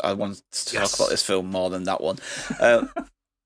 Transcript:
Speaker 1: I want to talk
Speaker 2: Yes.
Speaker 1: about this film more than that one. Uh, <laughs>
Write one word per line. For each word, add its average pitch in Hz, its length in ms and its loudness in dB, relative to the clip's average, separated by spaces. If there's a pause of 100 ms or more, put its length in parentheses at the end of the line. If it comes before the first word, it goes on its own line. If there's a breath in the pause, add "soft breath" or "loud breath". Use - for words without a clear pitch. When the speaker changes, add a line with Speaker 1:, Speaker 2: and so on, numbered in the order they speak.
Speaker 1:
I 101 80 0
want 101 280 -6 (120)
to - 140 -6
talk - 80 -8
Speaker 2:
Yes. 98 200 0
Speaker 1:
about - 160 2
this - 140 0
film 95 220 0
more 92 220 -2
than 92 160 -4
that 92 160 -2
one. 92 180 -2 (420 loud breath)
Uh, 117 320 6
<laughs> - 140 -10 (400)